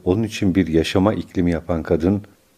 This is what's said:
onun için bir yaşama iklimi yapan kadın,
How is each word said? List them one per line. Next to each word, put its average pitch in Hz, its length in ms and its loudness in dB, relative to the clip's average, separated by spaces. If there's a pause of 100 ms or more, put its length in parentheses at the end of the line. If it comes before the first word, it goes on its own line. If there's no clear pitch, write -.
onun 98 200 0
için 104 320 -2
bir 90 120 2
yaşama 92 460 2
iklimi 87 380 -2
yapan 82 320 -4
kadın, 98 380 0 (360)